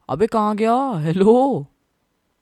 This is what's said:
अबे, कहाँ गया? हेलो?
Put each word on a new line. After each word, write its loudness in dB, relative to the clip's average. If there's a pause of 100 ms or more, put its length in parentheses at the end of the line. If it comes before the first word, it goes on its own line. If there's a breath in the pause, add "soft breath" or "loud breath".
अबे, -2
कहाँ -2
गया? -2
हेलो? 2 (760)